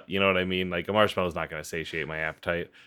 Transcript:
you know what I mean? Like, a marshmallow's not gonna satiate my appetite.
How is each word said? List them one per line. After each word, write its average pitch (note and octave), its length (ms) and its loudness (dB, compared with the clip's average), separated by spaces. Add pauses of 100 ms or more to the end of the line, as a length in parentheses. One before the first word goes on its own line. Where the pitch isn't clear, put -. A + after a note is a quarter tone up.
you G2 140 -2
know G2 80 6
what F#2+ 80 6
I F#2 80 2
mean? F#2 260 0
Like, F2 180 -4
a G2 40 -2
marshmallow's G2 420 4
not D#2+ 160 -4
gonna D#2 140 -8
satiate D#2+ 420 -6
my D#2 120 -6
appetite. E2+ 520 -4 (160)